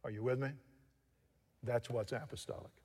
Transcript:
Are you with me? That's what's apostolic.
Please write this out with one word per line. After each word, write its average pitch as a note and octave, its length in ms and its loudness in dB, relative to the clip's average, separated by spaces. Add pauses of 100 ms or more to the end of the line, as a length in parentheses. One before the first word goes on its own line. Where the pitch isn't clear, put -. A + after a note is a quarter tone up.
Are A2+ 80 -2
you G#2+ 100 -4
with B2+ 180 4
me? C3+ 100 2 (1120)
That's A#2+ 260 4
what's A2 220 0
apostolic. - 600 -6 (140)